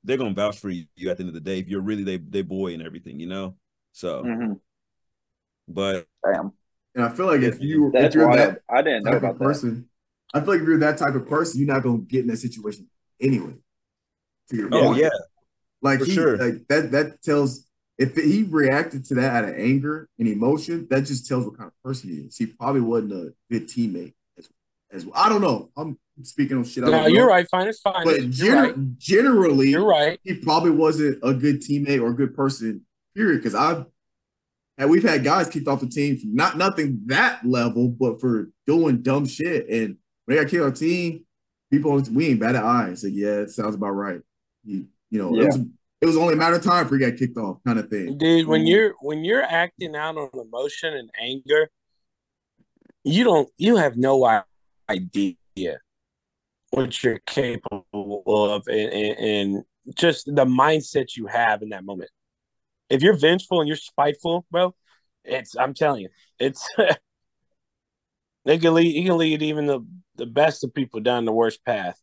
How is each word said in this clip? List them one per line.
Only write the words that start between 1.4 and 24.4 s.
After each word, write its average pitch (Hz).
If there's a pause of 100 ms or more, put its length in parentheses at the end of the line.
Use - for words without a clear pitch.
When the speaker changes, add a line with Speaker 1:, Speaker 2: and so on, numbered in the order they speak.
Speaker 1:
day 92
if 92
you're 98
really 101
they, 95
they 98
boy 92
and 82
everything, 80
you 82
know? 95 (360)
So, 80
Speaker 2:
Mm-hmm. 113 (1160)
Speaker 1:
but 92 (180)
Speaker 2:
Damn. 98 (420)
Speaker 3:
And 123
I 117
feel 185
like 151
if 123
you, 147
if -
Speaker 2:
That's 127
Speaker 3:
you're 156
Speaker 2:
wild. 123
Speaker 3:
that 98 (100)
Speaker 2:
I 123
didn't 127
know 113
Speaker 3:
type 117
of -
Speaker 2:
about 98
that. 131
Speaker 3:
person, 127 (440)
I 147
feel 185
like 180
if 160
you're 160
that 151
type 139
of 123
person, 151
you're 143
not 135
gonna 120
get 123
in 120
that 113
situation 107 (320)
anyway. 127 (960)
To 120
your 104
Speaker 1:
Oh, 151
Speaker 3:
point. 127
Speaker 1:
yeah. 156 (720)
Speaker 3:
Like, 135
Speaker 1:
For 135
Speaker 3:
he, 175
Speaker 1:
sure. 165
Speaker 3:
like, 165
that, 147
that 147
tells, 143 (320)
if 131
he 165
reacted 147
to 139
that 123
out 113
of 82
anger 139 (100)
and 113
emotion, 151
that 135
just 139
tells 123
what 104
kind 104
of -
person 127
he 80 (100)
is. -
He 113
probably 139
wasn't 113
a 87 (180)
good 113
teammate 92 (240)
as, - (420)